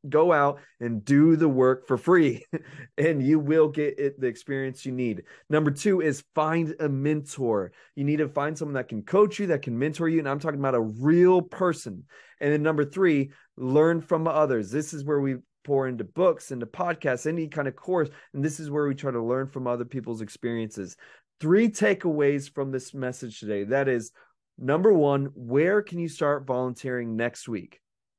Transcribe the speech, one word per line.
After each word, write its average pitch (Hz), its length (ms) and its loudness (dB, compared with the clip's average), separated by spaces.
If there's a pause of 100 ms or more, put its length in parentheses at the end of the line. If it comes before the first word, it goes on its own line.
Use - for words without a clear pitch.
go 160 240 4
out 143 260 2 (220)
and 117 240 -6
do 156 320 6
the 160 100 4
work 127 400 2
for 131 100 0
free, 156 480 2 (260)
<laughs> - 260 -18
and 147 280 2
you 156 140 4
will 151 300 4
get 147 280 -4
it, 139 220 -4
the 131 80 -2
experience 135 580 -6
you 135 60 -6
need. 123 320 -4 (260)
Number 151 220 2
two 185 300 0
is 147 240 -2 (100)
find 160 460 -2
a 147 80 0
mentor. 135 800 -2 (240)
You 139 80 -4
need 147 140 0
to 151 100 0
find 147 300 -4
someone 147 180 -6
that 127 140 -6
can 107 140 -8
coach 202 360 2
you, 202 80 -4
that 147 140 0
can 120 180 -6
mentor 156 300 -2
you. 165 100 2
And 143 80 -4
I'm 143 120 -4
talking 147 200 -4
about 135 160 0
a 117 60 2
real 160 600 4
person. 165 600 -4 (380)
And 143 100 0
then 151 100 0
number 151 220 0
three, 143 480 0 (240)
learn 151 460 2
from 160 260 -2
others. 135 420 0
This 147 240 -6
is 143 120 -10
where 143 160 0
we 135 160 -2 (260)
pour 135 240 0
into 120 160 -6
books, 170 480 0
into 120 160 -8
podcasts, 165 580 -4
any 160 220 -4
kind 143 200 -4
of 131 80 -8
course. 170 340 -2 (240)
And 139 120 -4
this 156 140 -4
is 156 100 -10
where 147 180 -2
we 139 60 -2
try 139 160 -6
to 117 140 -4
learn 127 240 -2
from 135 180 -8
other 120 200 -2
people's 117 360 -8
experiences. 110 720 -8 (440)
Three 202 300 4
takeaways 151 840 0
from 139 180 -6
this 131 220 -8
message 127 460 -10
today. 104 240 -4
That 135 260 0
is, 117 220 -2 (460)
number 165 360 2
one, 139 400 2
where 147 480 0
can 175 160 -8
you 170 100 -4
start 147 380 -2
volunteering 123 720 -4
next 120 340 -4
week? - 320 -10 (380)